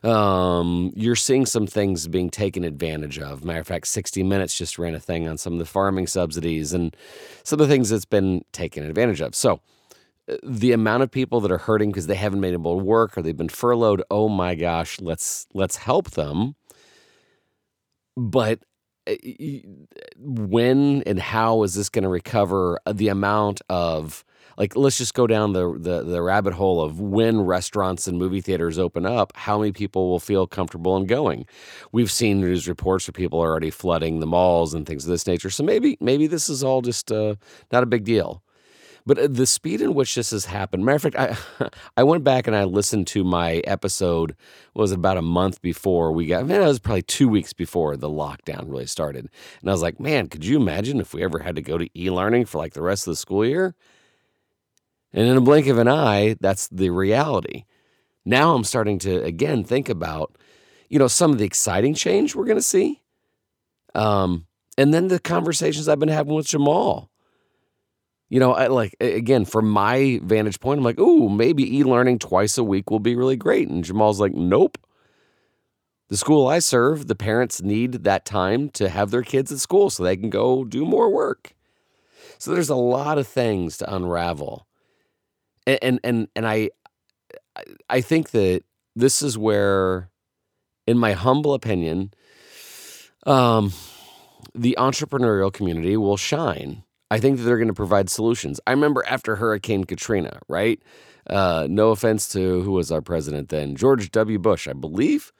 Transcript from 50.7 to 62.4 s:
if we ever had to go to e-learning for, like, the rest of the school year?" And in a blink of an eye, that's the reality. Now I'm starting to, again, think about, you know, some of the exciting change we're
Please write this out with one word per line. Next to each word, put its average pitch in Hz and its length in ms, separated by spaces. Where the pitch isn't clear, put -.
if - 140
we 82 80
ever 85 160
had 80 200
to 78 40
go 71 160
to 85 180
e-learning 95 500
for, 80 120
like, 76 160
the 73 80
rest 95 240
of 87 60
the 78 60
school 101 280
year?" 175 300
And 110 120
in 127 120
a 131 40
blink 139 260
of 127 100
an 117 100
eye, 110 540
that's 95 260
the 92 220
reality. 101 760
Now 139 280
I'm 120 120
starting 104 340
to, 90 240
again, 107 400
think 131 240
about, 80 480
you 147 100
know, 135 80
some 156 240
of 131 60
the 104 80
exciting 101 480
change 208 420
we're 214 100